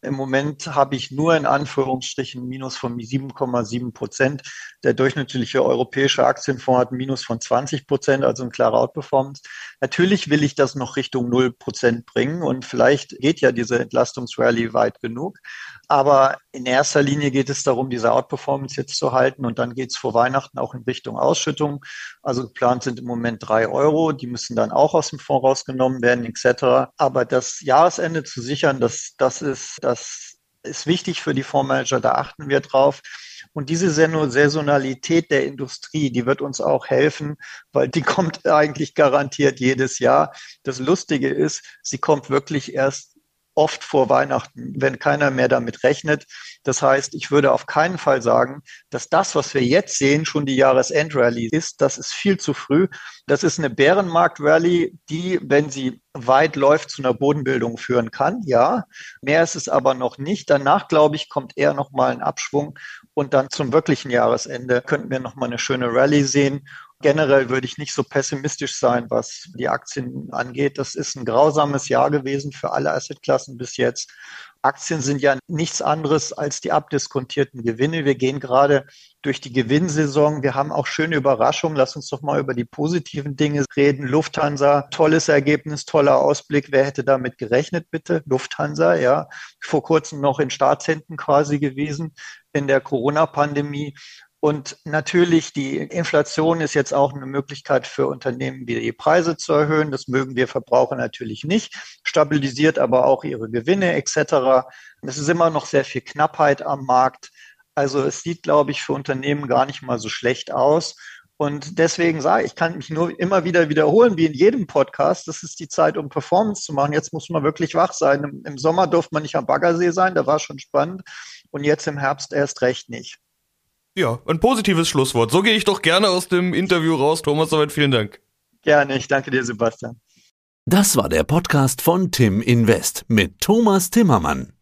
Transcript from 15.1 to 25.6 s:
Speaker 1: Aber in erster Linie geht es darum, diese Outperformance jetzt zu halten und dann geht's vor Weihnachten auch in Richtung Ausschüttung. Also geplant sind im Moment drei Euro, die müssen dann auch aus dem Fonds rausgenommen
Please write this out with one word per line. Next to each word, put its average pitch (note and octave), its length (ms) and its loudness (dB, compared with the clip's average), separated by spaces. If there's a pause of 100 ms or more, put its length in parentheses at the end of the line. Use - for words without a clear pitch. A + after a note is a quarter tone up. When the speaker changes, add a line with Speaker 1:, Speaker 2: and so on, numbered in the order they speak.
Speaker 1:
Aber C#3 500 4 (140)
in B2+ 140 -12
erster C3+ 360 2
Linie C#3+ 300 0
geht C3+ 180 0
es C#3+ 140 -6
darum, C3 260 0
diese A#2 220 0
Outperformance C3+ 680 -4
jetzt - 160 -10
zu C3 160 -2
halten C3 320 0
und A2+ 140 -4
dann A#2+ 160 -4
geht's B2+ 200 -8
vor A#2 180 -6
Weihnachten B2+ 460 0
auch B2 140 -6
in B2 100 -14
Richtung B2+ 340 -8
Ausschüttung. D3 680 -2 (360)
Also B2+ 260 -4
geplant B2 360 0
sind B2 160 -6
im B2+ 60 -14
Moment A#2 320 -4 (100)
drei A2 200 2
Euro, D3+ 440 2
die B2+ 160 -8
müssen A#2+ 280 -10
dann A2 160 0
auch C#3+ 220 4
aus D#3+ 160 0
dem C#3 100 -12
Fonds C3+ 260 -2
rausgenommen C3 560 0